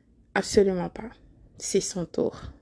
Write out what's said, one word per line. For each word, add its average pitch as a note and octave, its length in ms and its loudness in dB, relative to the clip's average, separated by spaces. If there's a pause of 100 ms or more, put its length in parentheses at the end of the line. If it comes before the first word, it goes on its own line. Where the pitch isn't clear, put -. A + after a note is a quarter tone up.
(340)
Absolument F#3+ 560 2
pas. A3 200 -12 (480)
C'est - 240 0
son F3 240 -4
tour. - 320 -2 (240)